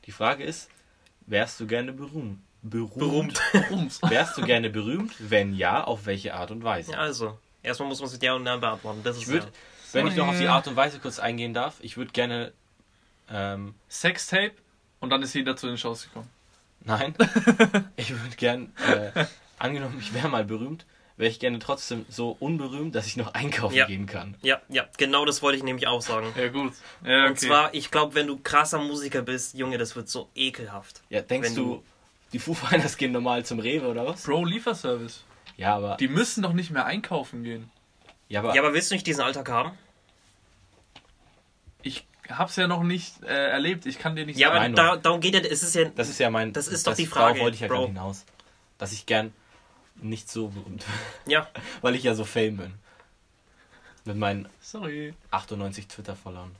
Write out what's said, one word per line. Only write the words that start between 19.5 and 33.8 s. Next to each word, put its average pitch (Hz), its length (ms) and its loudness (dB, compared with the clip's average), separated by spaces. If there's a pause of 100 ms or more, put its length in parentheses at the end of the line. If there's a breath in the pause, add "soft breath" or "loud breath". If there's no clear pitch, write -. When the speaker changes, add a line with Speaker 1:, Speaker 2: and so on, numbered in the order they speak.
Speaker 1:
angenommen, 135 400 -4
ich 104 120 -8
wär 123 160 -2
mal 117 160 2
berühmt, 113 400 -6 (320 soft breath)
wär 113 120 2
ich 113 100 -2
gerne 123 220 0
trotzdem - 480 -4
so 120 320 -4
unberühmt, 143 540 -4
dass 107 120 -2
ich - 100 -6
noch - 180 -4
einkaufen 123 420 0
Speaker 2:
Ja. 131 100 8
Speaker 1:
gehen 98 200 -6
kann. 98 360 -10
Speaker 2:
Ja, 135 260 2
ja, 131 180 -2 (120)
genau 143 260 4
das 147 180 0
wollte 139 160 4
ich 135 40 -6
nämlich 127 240 -2
auch 120 160 0
sagen. 113 240 -2 (100)
Speaker 3:
Ja, 123 120 0
gut. 131 240 -2 (320 loud breath)
Ja, 135 220 6
Speaker 2:
Und 135 60 6
Speaker 3:
okay. 135 140 0
Speaker 2:
zwar, 147 280 6
ich 143 180 -6
glaub, 151 220 2
wenn 147 120 2
du 143 120 -4
krasser 151 420 4
Musiker 143 420 -2
bist, 123 320 -4
Junge, 131 240 -2
das 113 180 -4
wird 110 120 -10
so - 260 -6
ekelhaft. 117 760 -6
Speaker 1:
Ja, 104 120 0
denkst 123 280 0
Speaker 2:
Wenn 117 60 -4
Speaker 1:
du, 131 80 0 (120)
Speaker 2:
du - 80 -18 (480)
Speaker 1:
die - 80 -4
Foo 160 140 -4
Fighters 156 420 2
gehen 131 160 0
normal 120 320 0
zum 117 160 -4
Rewe 131 260 0